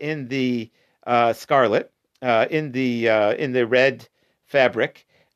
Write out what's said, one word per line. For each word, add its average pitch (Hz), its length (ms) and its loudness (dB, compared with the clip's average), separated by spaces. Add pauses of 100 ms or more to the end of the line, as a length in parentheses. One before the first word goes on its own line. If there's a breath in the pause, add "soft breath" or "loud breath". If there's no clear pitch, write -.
in 147 260 -8
the, 123 420 -4 (380)
uh, 120 260 2
scarlet, 120 600 0 (300)
uh, 123 280 2
in 156 220 -4
the, 120 360 -2
uh, 107 260 2
in 139 180 -6
the 123 120 0
red 123 440 0 (360)
fabric, 123 640 -2 (300)